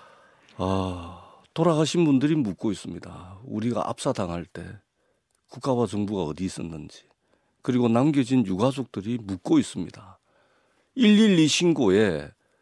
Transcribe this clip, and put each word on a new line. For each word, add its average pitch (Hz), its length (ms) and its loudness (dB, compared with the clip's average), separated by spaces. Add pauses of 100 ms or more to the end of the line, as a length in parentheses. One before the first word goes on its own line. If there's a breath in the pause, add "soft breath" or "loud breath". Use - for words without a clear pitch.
(560 soft breath)
아, 92 680 -6 (320 loud breath)
돌아가신 160 500 2
분들이 147 300 2
묻고 110 380 -2
있습니다. 87 720 -14
우리가 107 440 -4
압사당할 87 560 -4
때 - 200 -16 (840)
국가와 120 360 -2
정부가 101 380 -4
어디 76 200 -6
있었는지. 78 580 -10 (600)
그리고 123 260 0
남겨진 127 560 2
유가족들이 113 760 -4
묻고 101 360 0
있습니다. - 600 -6 (800)
일일이 208 520 6
신고에 104 840 2 (320)